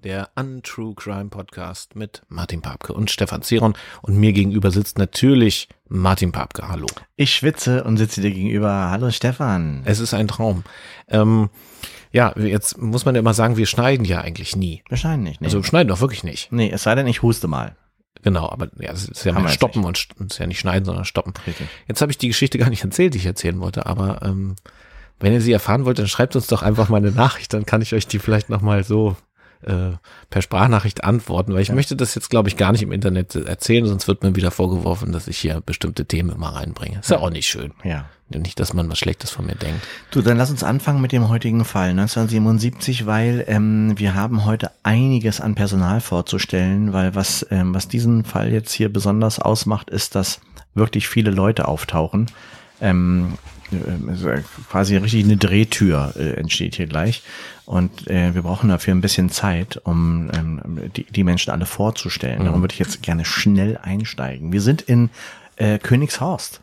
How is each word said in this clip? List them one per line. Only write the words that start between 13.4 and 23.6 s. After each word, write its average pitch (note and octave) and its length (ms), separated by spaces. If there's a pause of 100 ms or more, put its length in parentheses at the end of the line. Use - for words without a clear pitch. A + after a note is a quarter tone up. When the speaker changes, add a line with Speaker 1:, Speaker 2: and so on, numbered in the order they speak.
Speaker 1:
wir A2 80
schneiden B2 400
ja F2 160
eigentlich - 340
nie. F2 320
Speaker 2:
Wir A#2+ 80
schneiden D#3 280
nicht, D#2 180
nee. D#2+ 60
Speaker 1:
Also G2+ 100
wir G2 80
schneiden D#3+ 240
doch F2+ 100
wirklich A#2+ 240
nicht. - 300
Speaker 2:
Nee, A2+ 180
es F#2 120
sei A2 120
denn, C3+ 120
ich A#2+ 160
huste A2+ 260
mal. B1+ 260 (480)
Speaker 1:
Genau, F2+ 260
aber - 200 (100)
ja, - 140
das F#2+ 100
ist - 220
ja F2 80
Speaker 2:
Haben G2 80
Speaker 1:
mal F2+ 60
Speaker 2:
wir - 20
jetzt C#2+ 60
Speaker 1:
stoppen - 260
Speaker 2:
nicht. F2+ 80
Speaker 1:
und F2 80
st-, - 340
ist - 80
ja - 80
nicht F2+ 140
schneiden, F#2+ 240
sondern F2+ 180
stoppen. F#2 300 (120)
Speaker 2:
Richtig. D#2 220 (220)
Speaker 1:
Jetzt A2+ 120
habe D3 120
ich - 40
die B2+ 120
Geschichte C3+ 280
gar B2 120
nicht A2+ 160
erzählt, D#3+ 300
die - 20
ich F2+ 80
erzählen F2+ 340
wollte, F#2 260